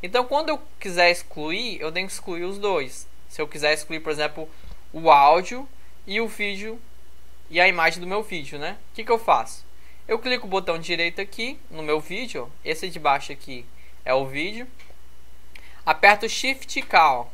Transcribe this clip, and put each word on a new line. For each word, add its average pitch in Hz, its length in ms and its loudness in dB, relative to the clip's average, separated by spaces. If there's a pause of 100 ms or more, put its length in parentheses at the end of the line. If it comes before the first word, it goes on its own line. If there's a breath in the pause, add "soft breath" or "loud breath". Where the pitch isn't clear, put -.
Então, 240 240 2
quando 311 240 2
eu 294 100 0 (180)
quiser 175 320 6
excluir, 175 680 -2
eu 160 100 -4
tenho 180 160 -4
que 190 60 -6
excluir 175 320 -4
os 196 140 -4
dois. 180 500 0 (180)
Se - 140 -8
eu 147 80 -2
quiser 151 240 2
excluir, 156 280 -2
por 156 120 -2
exemplo, 151 340 -2 (460 soft breath)
o 160 180 4
áudio 175 560 8 (400 soft breath)
e 202 140 -2
o 226 80 0
vídeo 208 500 -4 (720)
e 156 100 0
a 180 80 8
imagem 170 340 4
do 175 60 -4
meu 202 160 -2
vídeo, 151 360 -4
né? 175 180 -4 (140)
O - 40 -10
que 220 80 -6
que 214 80 -4
eu 226 80 4
faço? 127 460 2 (420 soft breath)
Eu 233 120 0
clico 240 280 -2
o 190 40 -6
botão 185 280 0
direito 170 440 0
aqui 226 360 -4 (120)
no 160 120 -6
meu 151 180 2
vídeo, 170 520 -6 (100)
esse 160 280 -4
de 170 80 -6
baixo 147 340 2
aqui 127 320 -6 (400 soft breath)
é 127 80 2
o 135 140 4
vídeo. 196 420 -4 (1160 loud breath)
Aperto 208 420 6
Shift - 540 -2
K, 151 380 6
ó. 120 140 -4